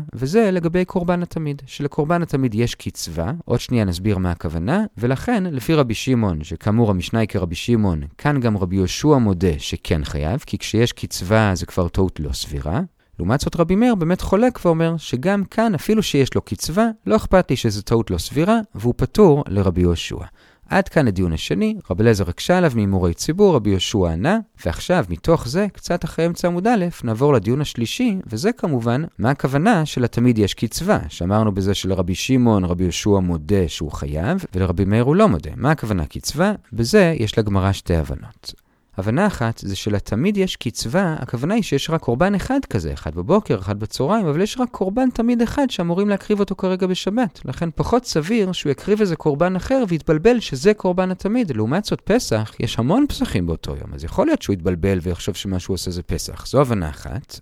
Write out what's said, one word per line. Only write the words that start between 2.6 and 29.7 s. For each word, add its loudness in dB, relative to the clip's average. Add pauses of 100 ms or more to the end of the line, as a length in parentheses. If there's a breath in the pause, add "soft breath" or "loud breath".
קצבה, -6 (140)
עוד 0
שנייה 0
נסביר 0
מה 0
הכוונה, -2 (120)
ולכן 0
לפי -2
רבי 2
שמעון, 0
שכאמור 2
המשנה 0
היא 2
כרבי -2
שמעון, 0 (160)
כאן 0
גם 2
רבי -2
יהושע 2
מודה 2
שכן -2
חייב, -4
כי -6
כשיש 0
קצבה 0
זה -4
כבר 0
טעות 0
לא -4
סבירה. -4 (400)
לעומת 0
זאת -4
רבי 2
מאיר 4
באמת 0
חולק 2
ואומר 2
שגם -2
כאן, 0
אפילו 0
שיש 0
לו 2
קצבה, -2 (180)
לא 2
אכפת 2
לי 2
שזו -2
טעות 0
לא 0
סבירה, 0 (160)
והוא 0
פטור 4
לרבי 2
יהושע. 0 (540 soft breath)
עד 2
כאן 2
הדיון 2
השני, -2 (140)
רבי 0
אליעזר 4
הקשה 0
עליו 4
מהימורי 2
ציבור, 2
רבי 2
יהושע 2
ענה, 0 (260)
ועכשיו 0
מתוך 0
זה, -2
קצת -4
אחרי -2
אמצע -2
עמוד -2
א', 2 (180)
נעבור 2
לדיון 2
השלישי, -2 (100)
וזה -2
כמובן -2 (160)
מה 2
הכוונה 2